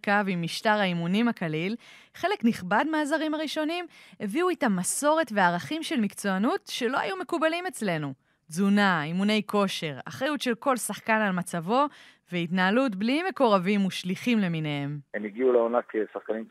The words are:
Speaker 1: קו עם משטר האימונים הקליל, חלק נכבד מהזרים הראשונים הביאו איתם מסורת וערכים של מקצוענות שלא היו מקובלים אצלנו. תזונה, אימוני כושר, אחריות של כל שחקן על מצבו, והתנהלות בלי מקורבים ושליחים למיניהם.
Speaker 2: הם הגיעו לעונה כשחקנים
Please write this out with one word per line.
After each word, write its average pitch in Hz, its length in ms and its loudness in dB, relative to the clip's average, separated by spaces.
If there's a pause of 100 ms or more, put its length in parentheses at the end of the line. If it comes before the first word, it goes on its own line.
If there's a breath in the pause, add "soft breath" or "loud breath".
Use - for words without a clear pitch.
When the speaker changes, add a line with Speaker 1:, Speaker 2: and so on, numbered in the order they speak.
Speaker 1:
קו 208 80 2 (140)
עם 180 160 -2
משטר 165 280 0
האימונים 196 580 2
הקליל, 180 480 -2 (380 loud breath)
חלק 392 300 -2
נכבד 208 460 2
מהזרים 302 440 -2
הראשונים 320 520 -4 (340 loud breath)
הביאו 254 280 0
איתם 262 280 0
מסורת 294 580 0
וערכים 180 480 2
של 294 180 -2
מקצוענות 202 680 -2
שלא 254 280 -2
היו 381 180 -2
מקובלים 339 500 -2
אצלנו. 165 460 -4 (360)
תזונה, 196 560 4
אימוני 202 420 0
כושר, 190 520 -2 (100)
אחריות 277 320 -2
של 240 140 -2
כל 262 220 0
שחקן 220 440 -2
על 208 120 2
מצבו, 180 520 0 (480 loud breath)
והתנהלות 185 600 2
בלי 233 340 0
מקורבים 202 580 2
ושליחים 190 520 -2
למיניהם. 151 600 -2 (160)
Speaker 2:
הם 104 100 -6
הגיעו 117 280 2
לעונה 117 260 4 (100)
כשחקנים 110 640 -4